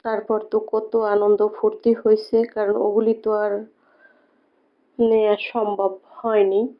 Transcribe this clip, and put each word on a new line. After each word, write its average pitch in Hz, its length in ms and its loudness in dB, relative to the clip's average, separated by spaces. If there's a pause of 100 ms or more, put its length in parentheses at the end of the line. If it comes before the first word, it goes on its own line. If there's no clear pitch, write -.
তারপর 220 340 -2 (140)
তো 214 60 0 (140)
কত 220 200 -4 (220)
আনন্দ 208 260 2 (160)
ফুর্তি 214 440 0
হয়েছে, 214 380 2 (160)
কারণ 208 200 -2 (120)
ওগুলি 220 280 2 (100)
তো 220 60 -2 (140)
আর 208 80 -2 (1500)
নেওয়া 220 380 2 (160)
সম্ভব 202 400 -2 (280)
হয়নি। 208 420 2 (180)